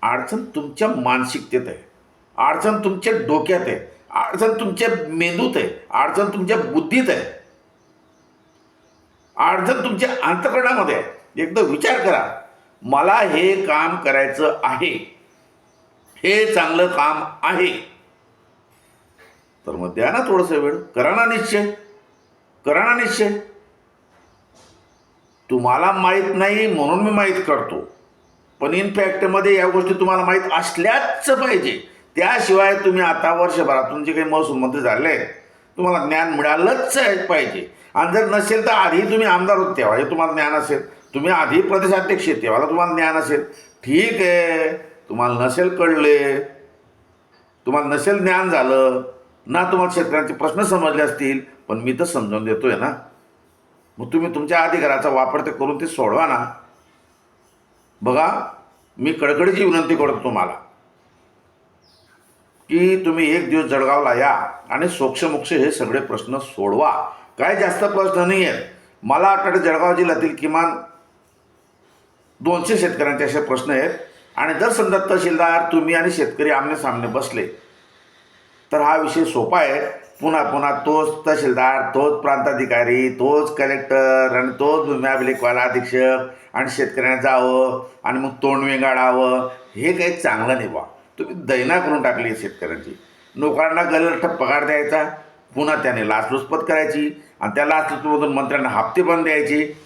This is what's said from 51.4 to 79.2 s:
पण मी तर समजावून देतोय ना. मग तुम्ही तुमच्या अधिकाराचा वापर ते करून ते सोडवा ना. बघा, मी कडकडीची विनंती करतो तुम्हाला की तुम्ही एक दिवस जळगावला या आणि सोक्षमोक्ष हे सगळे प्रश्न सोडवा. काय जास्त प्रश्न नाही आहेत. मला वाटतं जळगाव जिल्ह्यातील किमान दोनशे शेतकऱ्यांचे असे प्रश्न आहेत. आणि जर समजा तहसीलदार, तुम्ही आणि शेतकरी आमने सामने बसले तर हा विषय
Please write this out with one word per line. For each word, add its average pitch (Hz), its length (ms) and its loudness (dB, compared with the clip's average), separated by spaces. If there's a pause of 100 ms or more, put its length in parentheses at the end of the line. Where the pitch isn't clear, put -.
पण 110 120 -4
मी 123 120 -2
तर 131 120 -2
समजावून 107 400 -4
देतोय 110 320 0
ना. 131 160 -2 (1040)
मग 120 140 -12
तुम्ही 165 220 0
तुमच्या 151 260 0
अधिकाराचा 151 480 0
वापर 131 320 0
ते 151 100 -6
करून 143 300 -4
ते 165 60 -6
सोडवा 131 400 0
ना. 123 180 0 (1600)
बघा, 135 260 2 (680)
मी 143 160 -2
कडकडीची 160 520 2
विनंती 165 320 2
करतो 143 280 0
तुम्हाला 101 280 -2 (2250)
की 185 340 4
तुम्ही 160 260 2
एक 165 200 0
दिवस 156 140 2
जळगावला 135 500 2
या 135 160 2 (400)
आणि 156 180 -2
सोक्षमोक्ष 147 640 -2
हे 147 180 2
सगळे 131 300 -2
प्रश्न 117 380 -8
सोडवा. 107 520 0 (480)
काय 180 180 2
जास्त 190 280 0
प्रश्न 190 440 0
नाही 190 160 2
आहेत. 131 180 -2 (400)
मला 151 260 2
वाटतं 190 300 2
जळगाव 170 360 2
जिल्ह्यातील 165 400 0
किमान 156 420 -2 (1600)
दोनशे 175 380 0
शेतकऱ्यांचे 147 460 0
असे 139 180 -2
प्रश्न 131 280 -4
आहेत. 139 200 0 (460)
आणि 156 180 -2
जर 226 180 0
समजा 196 260 0 (120)
तहसीलदार, 165 640 2
तुम्ही 165 220 2
आणि 170 160 2
शेतकरी 151 400 -2
आमने 147 260 -2
सामने 120 320 -4
बसले 113 380 -4 (1300)
तर 151 80 2
हा 151 160 4
विषय 156 280 0